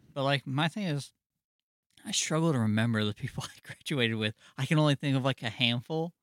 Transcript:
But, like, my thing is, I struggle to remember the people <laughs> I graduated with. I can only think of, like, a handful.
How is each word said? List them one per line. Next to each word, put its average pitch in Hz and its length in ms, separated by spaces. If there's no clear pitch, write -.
But, 139 100
like, 139 240
my 143 220
thing 208 160
is, 143 260
I 214 60
struggle 165 420
to 127 60
remember 110 440
the 104 100
people - 300
<laughs> - 40
I - 160
graduated 120 520
with. 107 200
I 139 80
can 156 140
only 151 160
think 135 220
of, 127 80
like, 135 180
a 120 60
handful. 131 720